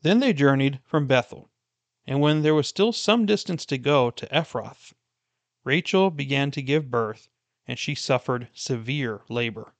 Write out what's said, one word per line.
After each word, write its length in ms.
Then 180
they 120
journeyed 520
from 240
Bethel, 420
and 140
when 220
there 120
was 140
still 240
some 340
distance 400
to 120
go 340
to 140
Ephrath, 680
Rachel 460
began 420
to 100
give 280
birth, 380
and 120
she 180
suffered 580
severe 760
labor. 520